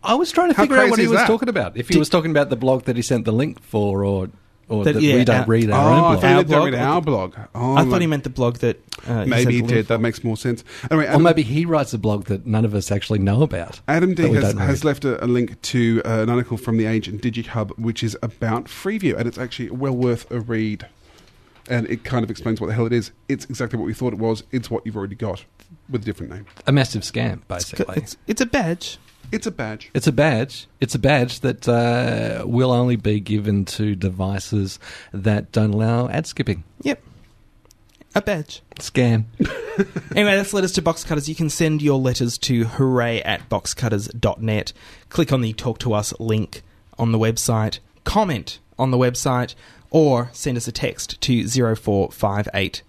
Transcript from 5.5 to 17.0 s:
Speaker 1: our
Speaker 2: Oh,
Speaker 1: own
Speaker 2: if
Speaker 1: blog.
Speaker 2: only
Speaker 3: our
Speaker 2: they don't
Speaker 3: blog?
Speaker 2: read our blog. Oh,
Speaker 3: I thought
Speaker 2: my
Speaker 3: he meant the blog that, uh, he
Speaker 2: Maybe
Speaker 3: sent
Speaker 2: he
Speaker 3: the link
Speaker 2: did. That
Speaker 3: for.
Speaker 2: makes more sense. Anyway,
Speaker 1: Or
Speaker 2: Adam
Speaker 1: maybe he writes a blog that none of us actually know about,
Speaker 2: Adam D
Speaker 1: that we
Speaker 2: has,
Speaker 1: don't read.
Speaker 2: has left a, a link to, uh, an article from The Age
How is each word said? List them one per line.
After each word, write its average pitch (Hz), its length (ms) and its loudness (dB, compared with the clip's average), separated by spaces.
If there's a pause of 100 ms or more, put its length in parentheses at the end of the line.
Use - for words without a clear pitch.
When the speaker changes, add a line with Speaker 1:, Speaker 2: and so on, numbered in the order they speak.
Speaker 1:
our 104 200 6
Speaker 2:
Oh, - 40 8 (140)
Speaker 1:
own 165 60 6
Speaker 2:
if - 60 2
Speaker 1:
blog. 175 40 0
Speaker 2:
only - 120 6
Speaker 3:
our 170 60 6
Speaker 2:
they 147 80 0
don't 147 120 4
Speaker 3:
blog? 143 100 0
Speaker 2:
read 120 100 -2
our 151 200 0
blog. 104 320 -2 (200)
Oh, 123 220 -2
Speaker 3:
I 143 60 6
thought 135 100 4
Speaker 2:
my 185 80 2
Speaker 3:
he 175 60 0
meant 147 180 -2
the 131 60 -4
blog 120 280 0
that, - 220 -2 (260)
uh, 117 180 -2
he 127 60 0
Speaker 2:
Maybe 120 120 4
Speaker 3:
sent 120 120 4
Speaker 2:
he 120 60 2
Speaker 3:
the 113 60 0
link - 80 -4
Speaker 2:
did. 110 120 2
That 117 100 2
Speaker 3:
for. 110 60 2
Speaker 2:
makes 120 220 -2
more 113 120 0
sense. 120 280 -4 (260)
Anyway, 156 160 4
Speaker 1:
Or - 40 -4
Speaker 2:
Adam 151 120 4
Speaker 1:
maybe 165 200 6
he 139 220 0
writes 156 300 0
a 117 40 0
blog 104 260 0
that 98 220 -4
none 110 180 2
of 104 100 0
us 101 160 -2
actually 101 300 0
know 101 220 4
about, - 460 -4
Speaker 2:
Adam 170 260 4
D 165 100 0
Speaker 1:
that 143 60 4
we 110 80 4
Speaker 2:
has, - 140 2
Speaker 1:
don't 104 80 -2
read. 95 80 0
Speaker 2:
has 139 160 0
left 143 200 0
a, 127 200 0
a - 20 0
link 123 360 0
to, 117 420 2
uh, 110 180 0
an 110 80 0
article 120 260 0
from 113 220 -2
The 110 80 2
Age 113 220 -2